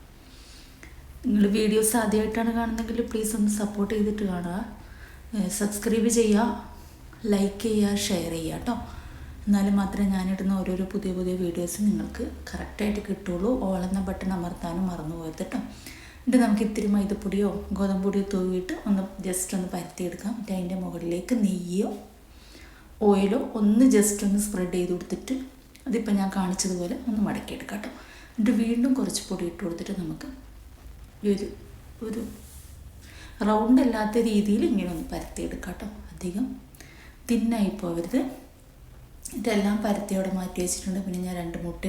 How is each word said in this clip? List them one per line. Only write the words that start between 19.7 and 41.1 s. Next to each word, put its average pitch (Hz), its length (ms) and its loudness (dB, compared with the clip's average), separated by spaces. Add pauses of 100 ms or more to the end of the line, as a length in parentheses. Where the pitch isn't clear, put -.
പരത്തിയെടുക്കാം. 180 580 -6
എന്നിട്ട് - 240 -6
അതിൻ്റെ 180 260 -4
മുകളിലേക്ക് 175 520 -2 (100)
നെയ്യോ 180 440 0 (1160)
ഓയിലോ 196 320 6 (200)
ഒന്ന് 214 260 8 (100)
just 208 320 6
ഒന്ന് 202 200 4
സ്പ്രെഡ് 180 320 -2
ചെയ്ത് 180 160 2
കൊടുത്തിട്ട് - 400 -4 (520)
അതിപ്പോൾ 214 320 2
ഞാൻ 196 180 2
കാണിച്ചതുപോലെ 185 600 -2 (140)
ഒന്ന് 208 160 2
മടക്കിയെടുക്കാം - 580 -6
ട്ടോ. 254 40 -8 (440)
എന്നിട്ട് 226 200 4 (100)
വീണ്ടും 240 360 4
കുറച്ച് 190 300 -2
പൊടി 175 220 -4
ഇട്ട് - 120 -10
കൊടുത്തിട്ട് 180 380 -6
നമുക്ക് 160 280 -8 (920)
ഈ 208 120 4
ഒരു, - 120 -4 (640)
ഒരു - 120 -4 (1300)
റൗണ്ട് 226 360 8
അല്ലാത്ത 220 320 2 (120)
രീതിയിൽ 208 320 4 (100)
ഇങ്ങനെ 180 240 0
ഒന്ന് - 200 -6
പരത്തിയെടുക്കാം 170 680 -6
ട്ടോ. 208 80 -8 (240)
അധികം 190 320 -4 (840)
തിന്നായി 214 400 2 (100)
പോകരുത്. 170 400 0 (1160)
ഇതെല്ലാം 202 460 2
പരത്തി 202 340 0
അവിടെ 190 200 0
മാറ്റി 185 260 -6
വെച്ചിട്ടുണ്ട്. 180 420 -2
പിന്നെ 180 200 -4